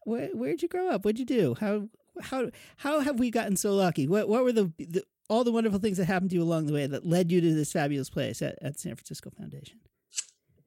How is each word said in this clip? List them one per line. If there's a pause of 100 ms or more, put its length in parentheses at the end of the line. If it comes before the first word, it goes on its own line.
wh-,
where'd
you
grow
up?
What'd
you
do?
How, (340)
how, (280)
how
have
we
gotten
so
lucky?
What,
what
were
the,
the, (260)
all
the
wonderful
things
that
happened
to
you
along
the
way
that
led
you
to
this
fabulous
place
at,
at
San
Francisco
Foundation? (880)